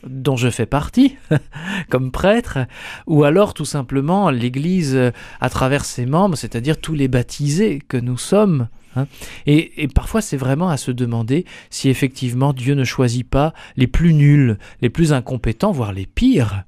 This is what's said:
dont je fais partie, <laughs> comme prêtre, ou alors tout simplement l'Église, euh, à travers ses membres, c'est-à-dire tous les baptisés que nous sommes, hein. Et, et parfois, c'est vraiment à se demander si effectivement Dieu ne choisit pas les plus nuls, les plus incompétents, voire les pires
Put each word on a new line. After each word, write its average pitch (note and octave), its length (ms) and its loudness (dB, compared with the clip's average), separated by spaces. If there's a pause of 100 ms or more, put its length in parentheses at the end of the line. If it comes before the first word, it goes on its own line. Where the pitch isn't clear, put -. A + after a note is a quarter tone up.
dont C3 300 -2
je A#2+ 140 0
fais A2+ 160 -2
partie, D3+ 500 2 (160)
<laughs> E3 580 -4
comme B2+ 220 0
prêtre, G#3 480 0 (480)
ou D3+ 160 4
alors F#3 300 4
tout - 120 -8
simplement C#3+ 640 -2
l'Église, C3+ 680 -2
euh, B2+ 160 4 (280)
à B2+ 100 -2
travers C3+ 360 0
ses - 200 -6
membres, E3 300 0
c'est-à-dire A#2+ 440 -4
tous D#3+ 140 -8
les C#3+ 140 0
baptisés C#3+ 800 0
que C3 100 -4
nous B2 200 -4
sommes, F3+ 500 2 (300)
hein. C#3 100 -2 (380)
Et, D3+ 380 2
et D3 40 -2
parfois, - 340 -2
c'est - 160 -6
vraiment C3+ 320 -2
à D3+ 80 -2
se - 140 -6
demander A#2+ 540 -2 (240)
si - 200 -4
effectivement B2+ 600 0
Dieu C3 240 0
ne C3+ 80 0
choisit A#2+ 440 -2
pas D3 260 0 (240)
les C3 100 2
plus E3 260 4
nuls, C#3+ 440 6 (240)
les B2 80 2
plus D3+ 240 2
incompétents, B2+ 580 -2
voire A#2 220 -4
les F#2+ 120 -8
pires A#2+ 640 0